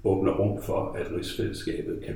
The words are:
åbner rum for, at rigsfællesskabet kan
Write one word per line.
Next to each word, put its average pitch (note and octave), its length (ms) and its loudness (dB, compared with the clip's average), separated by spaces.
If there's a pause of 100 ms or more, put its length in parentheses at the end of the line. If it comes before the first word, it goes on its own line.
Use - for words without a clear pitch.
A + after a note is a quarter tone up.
åbner F#2+ 280 6
rum G2+ 300 2
for, - 360 -2
at - 80 -2 (100)
rigsfællesskabet - 920 -4
kan - 100 -4